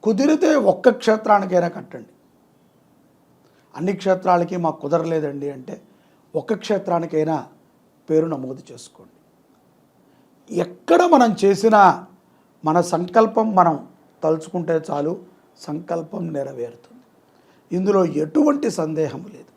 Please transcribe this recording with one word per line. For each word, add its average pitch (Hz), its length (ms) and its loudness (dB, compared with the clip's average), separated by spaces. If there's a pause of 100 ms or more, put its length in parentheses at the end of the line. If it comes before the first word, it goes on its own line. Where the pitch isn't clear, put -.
కుదిరితే 294 520 2
ఒక్క 214 340 4
క్షేత్రానికైనా 202 760 2
కట్టండి. - 460 -14 (1600)
అన్ని 190 180 -4
క్షేత్రాలకి 185 640 0
మాకు 160 240 -4
కుదరలేదండి 151 720 -2
అంటే 131 300 -16 (540)
ఒక్క - 180 -4
క్షేత్రానికైనా 165 960 -2 (600)
పేరు 156 160 2
నమోదు 131 360 -8 (100)
చేసుకోండి. - 460 -20 (1400)
ఎక్కడ 330 440 0
మనం 254 400 4
చేసినా 202 640 4 (580)
మన 160 160 2
సంకల్పం 208 760 0
మనం 170 320 2 (360)
తలుచుకుంటే 160 580 -2 (100)
చాలు, 143 340 -4 (340)
సంకల్పం 170 760 -8
నెరవేరుతుంది. 135 680 -12 (680)
ఇందులో 190 340 2
ఎటువంటి 285 680 0
సందేహం 156 500 -6 (120)
లేదు. - 240 -20